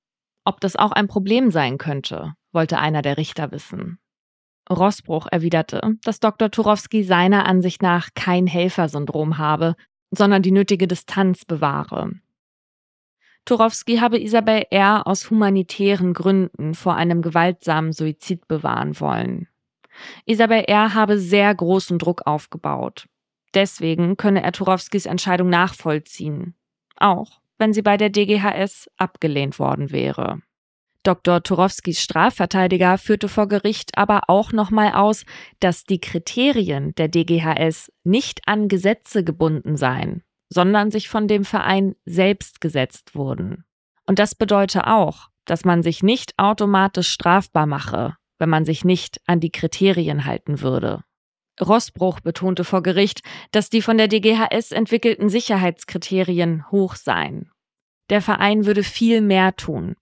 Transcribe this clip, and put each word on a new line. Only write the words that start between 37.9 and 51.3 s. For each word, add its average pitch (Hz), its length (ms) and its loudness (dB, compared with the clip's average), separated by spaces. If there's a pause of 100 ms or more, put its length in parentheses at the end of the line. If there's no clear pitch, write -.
nicht 208 420 0
an 208 220 0
Gesetze 196 560 0
gebunden 156 520 -2
seien, 139 460 -4 (280)
sondern 202 400 2
sich 208 180 -4
von 214 180 -2
dem 202 180 2
Verein 196 500 0 (100)
selbst 190 560 -2
gesetzt - 540 -6
wurden. 139 500 -8 (420)
Und 196 120 2
das 208 160 0
bedeute 196 520 2
auch, 202 420 0 (180)
dass 170 180 -2
man 175 180 4
sich 165 200 -2
nicht 226 360 0
automatisch 196 680 2
strafbar 170 580 0
mache, 143 500 -6 (220)
wenn 165 120 0
man 160 140 2
sich 160 200 -2
nicht 180 420 0
an 175 140 2
die 165 120 -2
Kriterien 160 720 0
halten 147 360 -6
würde. 127 420 -2 (580)